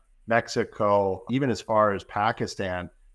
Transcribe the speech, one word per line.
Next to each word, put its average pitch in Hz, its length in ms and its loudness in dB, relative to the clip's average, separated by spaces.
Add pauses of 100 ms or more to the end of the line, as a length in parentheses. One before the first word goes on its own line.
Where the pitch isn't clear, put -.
(260)
Mexico, 101 1040 0
even 135 180 0
as 107 120 -2
far 107 320 4
as 95 100 -4
Pakistan 101 880 -4 (240)